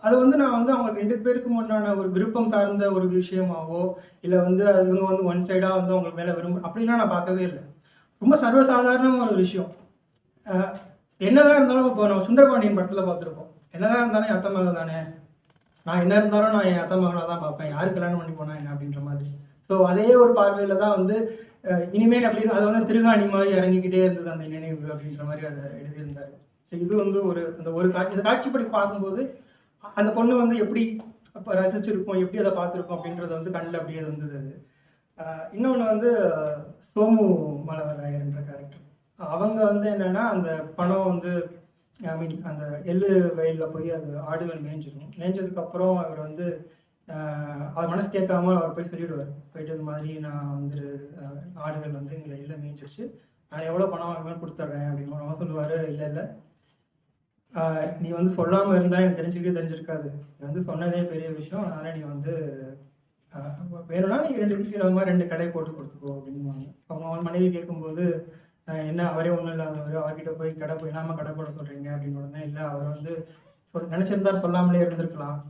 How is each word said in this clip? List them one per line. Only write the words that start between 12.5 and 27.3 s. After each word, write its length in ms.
படத்துல 260
பார்த்திருப்போம். 460
"என்னதான் 280
இருந்தாலும் 280
என் 80
அத்தை 160
மகன் 220
தானே, 260
நான் 160
என்ன 140
இருந்தாலும் 360
நான் 140
என் 140
அத்தை 180
மகனா 280
தான் 140
பார்ப்பேன், 300
யாரு 220
கல்யாணம் 260
பண்ணி 160
போனா 220
என்ன?" 180
அப்படின்ற 300
மாதிரி. 260
So 200
அதே 280
ஒரு 180
பார்வையில 440
தான் 180
வந்து, 200
அ, 260
இனிமேல் 320
அப்படி 240
அது 180
வந்து 200
திருகாணி 440
மாதிரி 240
இறங்கிக்கிட்டே 500
இருந்தது 260
அந்த 180
நினைவு 400
அப்படின்ற 380
மாதிரி 200
அதை 180
எழுதியிருந்தாரு. 600
So 80
இது 160
வந்து 300
ஒரு, 320